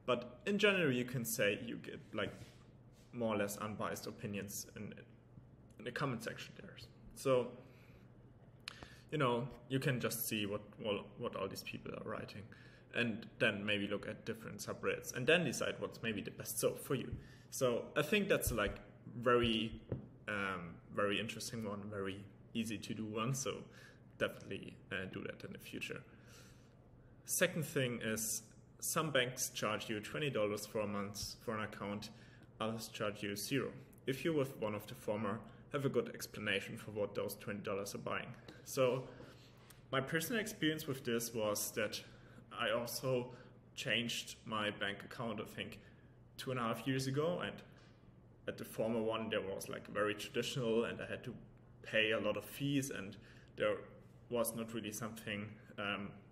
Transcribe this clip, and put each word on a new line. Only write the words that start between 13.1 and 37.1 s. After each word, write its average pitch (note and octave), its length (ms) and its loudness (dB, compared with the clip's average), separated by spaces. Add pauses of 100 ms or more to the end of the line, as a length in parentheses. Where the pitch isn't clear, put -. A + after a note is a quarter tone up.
then G#2 260 4
maybe G2+ 220 2
look G2+ 220 -2
at G#2 180 -6
different G#2+ 320 -6
subreddits, - 560 -2
and B2+ 100 -2
then E3+ 200 8
decide G2+ 340 0
what's - 240 -4
maybe A2 180 0
the - 120 -4
best - 260 -6
soap - 180 4
for - 200 -2
you. - 180 -2 (360)
So B2 340 2 (120)
I D3+ 60 6
think G3 260 4
that's, D#3+ 220 4
like, G#2 280 2 (380)
very, A#2 640 6 (460)
um, F#2+ 480 0 (180)
very G2+ 280 4
interesting A2 440 -4
one, G2+ 240 -2
very G2 300 -2 (340)
easy A2 260 0
to G2+ 160 -6
do A2 100 -4
one, A2 280 0
so G#2+ 260 0 (600)
definitely, - 580 -2 (140)
uh, F#2+ 220 -2
do G2 100 -6
that - 220 -8
in - 80 -8
the - 60 -10
future. - 440 -8 (1200)
Second E3+ 380 2
thing A#2+ 380 2
is, - 400 0 (380)
some D#3 320 0
banks B2 380 2
charge G#2+ 380 0
you G#2+ 120 0
twenty D3 300 -2
dollars G#2 360 2
for - 140 0
a G#2+ 60 2
month G2+ 580 -4
for A2 120 -2
an G#2+ 60 0
account, G2+ 480 -4 (500)
others A2+ 280 -2
charge G#2+ 340 -2
you G2+ 140 -2
zero. C3 320 0 (380)
If C3+ 180 0
you're E3 100 4
with C3+ 260 2
one G#2+ 140 0
of G2+ 140 -4
the B2+ 60 -10
former, A2+ 440 0 (340)
have C#3+ 120 2
a C3+ 40 6
good A#2+ 260 4
explanation G#2 600 0
for - 140 -10
what G#2 240 0